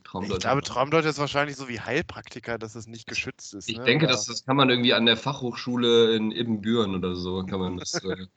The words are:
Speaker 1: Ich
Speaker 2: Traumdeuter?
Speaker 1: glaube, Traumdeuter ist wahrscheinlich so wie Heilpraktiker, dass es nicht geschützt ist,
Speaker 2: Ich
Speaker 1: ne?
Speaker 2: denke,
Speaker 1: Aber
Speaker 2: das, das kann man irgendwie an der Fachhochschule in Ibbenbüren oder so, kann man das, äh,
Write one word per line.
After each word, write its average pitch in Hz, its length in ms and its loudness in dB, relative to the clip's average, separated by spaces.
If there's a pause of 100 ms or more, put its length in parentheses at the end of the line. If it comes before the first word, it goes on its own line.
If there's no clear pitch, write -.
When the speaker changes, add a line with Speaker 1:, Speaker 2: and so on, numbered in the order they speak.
(200)
Speaker 1:
Ich 98 200 -4
Speaker 2:
Traumdeuter? - 0 -
Speaker 1:
glaube, 123 240 0
Traumdeuter 151 460 0
ist 139 100 -2
wahrscheinlich 143 360 -2
so 135 120 -12
wie 113 140 -8
Heilpraktiker, 117 760 -6
dass 110 180 -10
es 113 120 -14
nicht 113 200 -16
geschützt - 460 -8
ist, 101 180 -10
Speaker 2:
Ich - 20 -4
Speaker 1:
ne? 117 100 -10
Speaker 2:
denke, 135 240 4
Speaker 1:
Aber 127 180 2
Speaker 2:
das, - 0 -
das 117 200 -10
kann 135 120 2
man 135 120 6
irgendwie 120 240 4
an 113 120 4
der 117 120 4
Fachhochschule 120 1000 2
in 110 160 0
Ibbenbüren 110 640 0
oder 90 200 -2
so, 92 300 -4
kann 95 140 -4
man 90 180 -4
das, 92 260 -6
äh, 95 340 -6